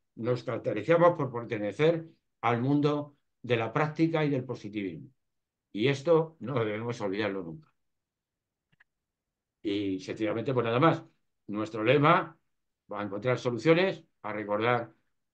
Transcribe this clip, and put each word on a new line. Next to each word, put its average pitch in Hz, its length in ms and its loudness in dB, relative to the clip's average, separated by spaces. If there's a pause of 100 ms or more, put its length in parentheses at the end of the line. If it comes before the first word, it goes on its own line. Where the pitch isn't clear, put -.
(160)
nos 120 280 -2
caracterizamos 151 720 2
por 139 160 -4
pertenecer 120 760 -2 (340)
al 120 220 0
mundo 147 540 0 (260)
de 120 140 0
la 113 160 -2
práctica 156 520 0
y 143 60 0
del 131 140 -2
positivismo. 98 680 -8 (640)
Y 107 160 0
esto 160 520 2
no 110 140 -6 (100)
debemos 110 360 -4
olvidarlo 98 420 -2
nunca. 82 260 -14 (1900)
Y 98 380 -2
sencillamente, 107 540 -4
pues 117 100 2
nada 117 160 0
más, 160 220 4 (460)
nuestro 107 360 -6
lema 151 540 4 (540)
va 104 80 -6
a - 40 -6
encontrar 104 340 -2
soluciones, 160 680 2 (180)
a 107 100 -8
recordar 110 600 -2 (420)